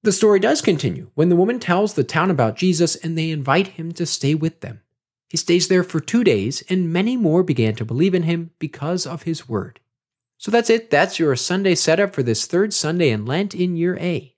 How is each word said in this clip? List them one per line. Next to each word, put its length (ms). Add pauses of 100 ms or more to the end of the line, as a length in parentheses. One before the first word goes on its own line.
The 100
story 280
does 220
continue 520
when 140
the 80
woman 240
tells 320
the 120
town 260
about 260
Jesus 400
and 220
they 100
invite 400
him 240
to 140
stay 280
with 260
them. 200 (480)
He 80
stays 320
there 160
for 160
two 240
days, 460
and 200
many 280
more 240
began 320
to 100
believe 300
in 80
him 360
because 480
of 180
his 220
word. 320 (600)
So 120
that's 200
it. 180
That's 300
your 180
Sunday 380
setup 400
for 80
this 240
third 260
Sunday 380
in 160
Lent 280
in 220
year 220
A. 400